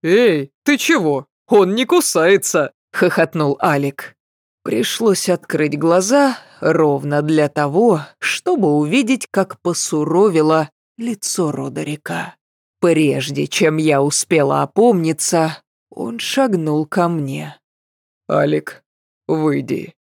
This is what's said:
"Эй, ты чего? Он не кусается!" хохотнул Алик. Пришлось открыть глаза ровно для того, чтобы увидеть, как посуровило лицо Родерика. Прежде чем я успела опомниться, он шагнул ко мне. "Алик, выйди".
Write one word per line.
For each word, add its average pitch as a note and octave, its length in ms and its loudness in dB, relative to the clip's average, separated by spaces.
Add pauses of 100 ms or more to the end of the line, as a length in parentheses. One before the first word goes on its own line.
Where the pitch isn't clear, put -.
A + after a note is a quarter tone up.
"Эй, F3 480 2 (140)
ты C#4+ 140 2
чего? D#3+ 480 0 (200)
Он G3+ 300 4
не B3+ 80 0
кусается!" F#3 880 2 (180)
хохотнул E3 720 0
Алик. C#3+ 540 -2 (480)
Пришлось A3+ 640 0
открыть D#3 500 -2
глаза G3+ 600 2 (220)
ровно D3 640 0
для D3+ 260 2
того, D#3+ 520 2 (180)
чтобы A3 540 -2
увидеть, G#3+ 580 0
как - 300 -4
посуровило D#3+ 1080 0 (280)
лицо G3+ 540 -4
Родерика. D3+ 800 -10 (460)
Прежде C#3+ 680 0
чем D#3 300 0
я D3+ 260 2
успела C#3+ 600 0
опомниться, D#3+ 960 0 (380)
он A#3 220 -8
шагнул D#3+ 680 -2
ко E3+ 240 -2
мне. D3 500 -6 (720)
"Алик, D3+ 540 -2 (420)
выйди". D3+ 760 -4